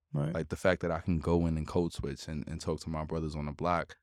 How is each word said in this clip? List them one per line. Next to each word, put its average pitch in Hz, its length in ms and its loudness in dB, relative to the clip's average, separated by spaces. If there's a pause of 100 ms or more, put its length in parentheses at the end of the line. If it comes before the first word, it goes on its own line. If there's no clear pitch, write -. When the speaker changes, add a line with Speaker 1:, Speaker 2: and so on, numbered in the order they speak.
(140)
Speaker 1:
Right. 76 200 0
Speaker 2:
Like, 78 160 -2
the - 60 -2
fact 90 280 4
that 85 80 2
I 82 80 0
can 85 200 2
go 85 260 4
in 80 120 2
and 76 100 -2
code 85 240 2
switch - 380 -6
and, 78 180 -6
and 80 140 -6
talk 80 200 -2
to - 80 -8
my 78 140 -4
brothers 78 320 -2
on 73 120 -4
the 73 40 -4
block 82 520 0